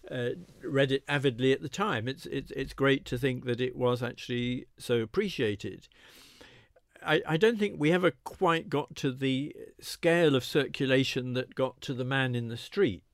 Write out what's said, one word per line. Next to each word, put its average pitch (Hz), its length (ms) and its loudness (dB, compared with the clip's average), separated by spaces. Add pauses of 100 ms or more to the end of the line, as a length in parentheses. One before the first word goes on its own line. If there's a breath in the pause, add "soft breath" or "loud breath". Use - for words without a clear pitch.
(100)
uh, 127 200 -4 (340)
read 135 280 2
it 135 160 0
avidly 131 440 2
at - 80 2
the - 80 -8
time, 156 400 -2
it's, 135 180 -10
it's, - 260 -6
it's - 200 -6
great 135 320 2
to 127 140 -4
think 127 260 -2
that 120 160 -2
it 123 160 -2
was 123 260 0
actually 123 640 -4 (120)
so 120 220 2
appreciated. 113 880 -4 (1160 loud breath)
I, 156 220 2
I 156 100 0
don't 220 220 4
think 202 200 -2
we 151 140 4
ever 180 200 4 (120)
quite 165 440 0
got - 280 -2
to 139 160 -2
the 135 420 -2 (260)
scale 165 560 4
of 123 80 2
circulation 131 920 0
that 127 200 -4
got 131 280 -2
to 139 120 -6
the 123 100 -4
man 131 320 0
in 117 120 -2
the 113 80 -8
street 120 460 0 (120)